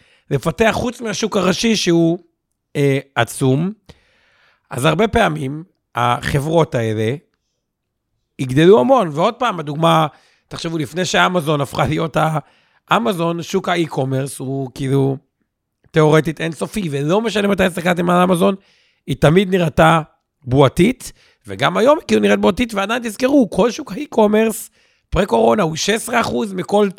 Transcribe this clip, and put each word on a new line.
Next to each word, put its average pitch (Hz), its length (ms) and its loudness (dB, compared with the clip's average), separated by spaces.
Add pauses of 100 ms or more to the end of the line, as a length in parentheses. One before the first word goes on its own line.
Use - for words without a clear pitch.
(300)
לפתח 165 440 0
חוץ 240 260 -4
מהשוק 214 360 -4
הראשי 190 400 0
שהוא, 170 420 2 (580)
אה, 139 220 2 (160)
עצום. 135 580 0 (1000)
אז 120 140 -6
הרבה 160 240 2
פעמים 156 560 -2 (300)
החברות 135 800 0
האלה 110 400 -2 (1200)
יגדלו 156 420 6
המון, 247 320 2
ועוד 185 220 -2
פעם, 226 260 -4
הדוגמה, 160 460 2 (420)
תחשבו, 165 300 -8
לפני 156 260 -4
שאמזון 175 560 0
הפכה 139 260 -4
להיות 160 300 -4
ה-, 156 220 0 (580)
אמזון, 170 460 -2
שוק - 260 -4
האי-קומרס 135 720 -4
הוא 135 360 -8
כאילו 135 420 0 (720)
תיאורטית 156 500 2
אינסופי, 165 500 -6
ולא 147 300 0
משנה 202 280 -2
מתי 190 160 0
הסתכלתם 175 460 -2
על 175 120 4
אמזון, 185 320 2 (520)
היא 147 100 -4
תמיד 185 340 4
נראתה 165 500 2 (440)
בועתית, 139 680 2 (340)
וגם 120 300 -2
היום 269 220 4
היא - 80 -14
כאילו 214 140 2
נראית 202 200 2
בועתית, 208 340 0
ועדיין 214 280 -4
תזכרו, 247 480 0
כל 220 200 2
שוק 254 220 -12
האי-קומרס 220 800 0 (440)
פרה-קורונה 220 480 2
הוא 160 140 -2
שש - 140 -4
עשרה 226 300 -2
אחוז 220 320 -4
מכל 196 360 0 (100)